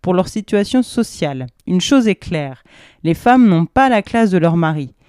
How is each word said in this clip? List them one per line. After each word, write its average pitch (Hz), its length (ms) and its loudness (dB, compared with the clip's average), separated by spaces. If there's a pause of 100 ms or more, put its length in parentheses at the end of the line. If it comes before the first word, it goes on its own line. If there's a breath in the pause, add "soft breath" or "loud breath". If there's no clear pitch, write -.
pour 185 140 -2
leur 185 120 0
situation 208 560 -2
sociale. 143 640 -6 (180)
Une 180 160 0
chose 247 280 2
est 185 80 0
claire, 143 480 -10 (400 soft breath)
les 165 100 0
femmes 247 320 4
n'ont 170 200 2
pas 269 220 2
la 220 140 0
classe 226 280 0
de 180 80 0
leur 165 180 2
mari. 156 380 -4 (140 soft breath)